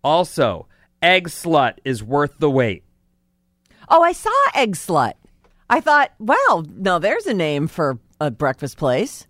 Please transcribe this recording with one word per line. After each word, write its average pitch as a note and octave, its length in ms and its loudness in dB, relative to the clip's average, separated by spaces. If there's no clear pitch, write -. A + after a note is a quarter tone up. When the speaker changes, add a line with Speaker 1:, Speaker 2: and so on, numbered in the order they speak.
Speaker 1:
Also, C#3+ 640 -2
Egg F3+ 260 2
Slut D3 560 0
is A#2+ 200 -4
worth C#3 340 -2
the D3+ 120 2
wait. A#2+ 340 -2
Speaker 2:
Oh, E4 120 6
I F4 100 4
saw - 180 -6
Egg A3 220 0
Slut. C#3+ 380 -2
I B3 100 2
thought, D4 380 2
"Wow, A3 500 2
now F#3 300 -2
there's C#4 280 0
a B3+ 60 -2
name D#3 360 -2
for C#3 300 -4
a D3+ 100 -2
breakfast C3 460 -6
place." C#3 540 -2